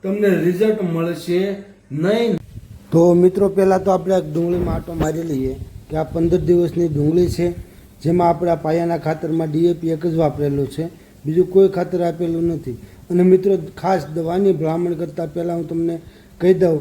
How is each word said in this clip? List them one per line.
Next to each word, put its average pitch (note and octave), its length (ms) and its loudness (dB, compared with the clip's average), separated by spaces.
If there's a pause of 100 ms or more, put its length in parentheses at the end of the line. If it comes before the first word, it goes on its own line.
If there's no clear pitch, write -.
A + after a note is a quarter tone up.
તમને G3+ 260 0 (160)
રિઝલ્ટ G3+ 380 2
મળશે E3+ 580 -2 (520)
નહીં. G3 460 0 (520)
તો E3 120 4 (120)
મિત્રો, F#3 340 4
પહેલાં F#3+ 360 2
તો G3 60 2
આપણે F#3 240 0
આ F#3 60 2
ડુંગળીમાં E3+ 540 -2
આંટો E3+ 200 -8
મારી D#3 280 -2
લઈએ C3+ 320 -4 (360)
કે D#3 60 -4
આ D#3 80 -2
પંદર E3 340 0
દિવસની F3 500 2
ડુંગળી D#3 400 2
છે, E3+ 180 -2 (560)
જેમાં E3+ 260 2
આપણે E3+ 220 0
આ D#3+ 160 -2
પાયાના E3+ 320 0
ખાતરમાં D#3+ 520 -2
ડી E3 200 2
એ E3+ 40 0
પી E3 220 -4
એક D3+ 100 -6
જ D#3+ 100 -2
વાપરેલું C#3+ 500 0
છે, D#3 180 -8 (400)
બીજું E3 260 2
કોઈ F#3+ 180 6
ખાતર F3+ 340 -2
આપેલું E3+ 520 -2
નથી. B2+ 240 -8 (320)
અને F3+ 120 2
મિત્રો, F#3 300 6 (240)
ખાસ F#3 240 0 (140)
દવાની F3+ 380 0
ભલામણ E3 420 -2
કરતાં D#3+ 400 -8
પહેલાં E3+ 220 -4
હું D#3+ 120 -6
તમને E3 260 -2 (460)
કહી F3+ 140 4
દઉં E3 260 2